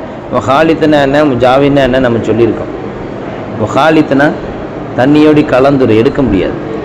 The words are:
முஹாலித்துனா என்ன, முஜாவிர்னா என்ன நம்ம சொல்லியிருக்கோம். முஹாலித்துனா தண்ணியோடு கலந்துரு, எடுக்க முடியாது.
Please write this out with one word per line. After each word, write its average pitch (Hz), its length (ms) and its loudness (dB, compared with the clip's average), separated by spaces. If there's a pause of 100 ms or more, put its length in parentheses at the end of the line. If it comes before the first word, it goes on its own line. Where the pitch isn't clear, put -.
(380)
முஹாலித்துனா 151 680 2
என்ன, 147 260 2
முஜாவிர்னா 135 560 2
என்ன 131 180 0
நம்ம 113 240 0
சொல்லியிருக்கோம். 110 400 0 (920)
முஹாலித்துனா 147 680 2 (680)
தண்ணியோடு 151 440 4 (100)
கலந்துரு, 131 480 2
எடுக்க 131 260 0
முடியாது. 92 300 -2 (300)